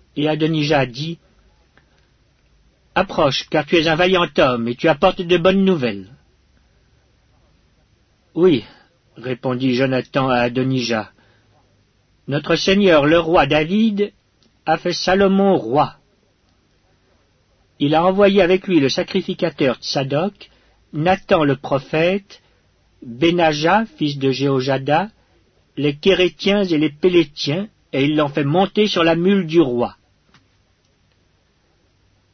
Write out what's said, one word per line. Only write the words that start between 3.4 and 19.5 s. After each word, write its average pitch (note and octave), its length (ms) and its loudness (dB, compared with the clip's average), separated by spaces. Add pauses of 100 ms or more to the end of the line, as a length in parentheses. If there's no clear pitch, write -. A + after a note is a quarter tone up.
car D3+ 160 -2
tu F3 100 0
es E3 120 0
un D#3+ 80 0
vaillant F3+ 320 2 (100)
homme, B2 300 2
et A#2+ 80 -6
tu - 100 -2
apportes F#3 360 2
de F3 140 0
bonnes F#3+ 280 2
nouvelles. » « A#2+ 500 -4 (2250)
Oui, » D#3+ 280 2 (520)
répondit B2+ 580 -4
Jonathan C3 540 -2
à B2 80 0
Adonijah, « A#2+ 760 -2 (1200)
notre D3+ 260 -4
seigneur F#3 500 4
le D#3+ 140 4
roi D#3+ 280 2
David G3+ 640 0 (520)
a D#3+ 140 0
fait F3+ 140 -4
Salomon G3 640 2
roi. B2 400 -2 (1800)
Il C#3+ 160 0
a E3 100 2
envoyé G3 340 4
avec F#3 280 2
lui F3+ 100 2
le C3+ 100 2
sacrificateur E3 920 -4